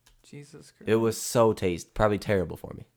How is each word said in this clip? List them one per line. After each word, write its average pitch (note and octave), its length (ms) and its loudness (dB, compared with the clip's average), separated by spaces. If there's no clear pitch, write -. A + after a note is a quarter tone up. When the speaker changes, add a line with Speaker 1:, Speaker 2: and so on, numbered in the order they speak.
Speaker 1:
Jesus C#3+ 480 -20
Christ. - 180 -8
Speaker 2:
It A2 60 4
was A2+ 260 0
so A2+ 320 4
taste-, F2 400 -4
probably G#2+ 240 2
terrible F2+ 400 -2
for - 180 -14
me. - 100 -16